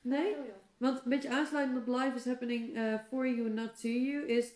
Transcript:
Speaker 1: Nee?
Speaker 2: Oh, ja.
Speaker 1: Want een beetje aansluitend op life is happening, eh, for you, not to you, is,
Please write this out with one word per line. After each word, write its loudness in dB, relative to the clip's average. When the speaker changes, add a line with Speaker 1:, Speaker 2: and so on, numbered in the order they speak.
Speaker 1:
Nee? 0
Speaker 2:
Oh, -8
ja. -12
Speaker 1:
Want 2
een -2
beetje 2
aansluitend 0
op 2
life 2
is -6
happening, -2
eh, 0
for 0
you, 2
not -4
to -2
you, 0
is, 2